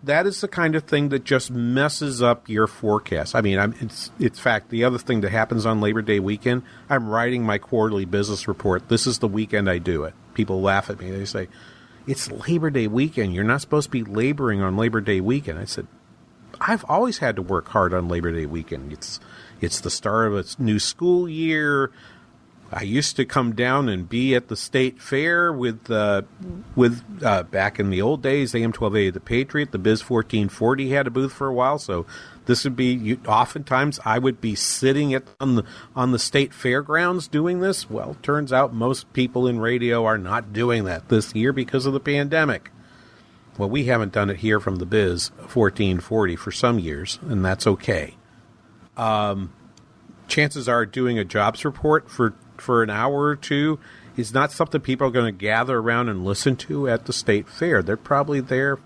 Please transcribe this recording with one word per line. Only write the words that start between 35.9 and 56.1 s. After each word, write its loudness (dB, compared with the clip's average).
on 2
the 2
state 0
fairgrounds 0
doing 0
this. -2
Well, -8
turns 0
out 4
most -2
people 0
in 2
radio 0
are 4
not -4
doing 2
that -6
this 2
year 2
because -2
of 0
the 0
pandemic. 0
Well, -2
we -2
haven't 2
done 2
it -4
here 2
from -2
the -6
Biz 0
fourteen 2
forty 0
for -10
some 2
years, -6
and -2
that's 0
okay. 0
Um, -2
chances 0
are 2
doing 0
a 0
jobs 0
report 0
for, 0
for 2
an 2
hour 0
or 2
two 0
is -4
not 2
something 0
people 0
are 2
gonna 2
gather 0
around 0
and -4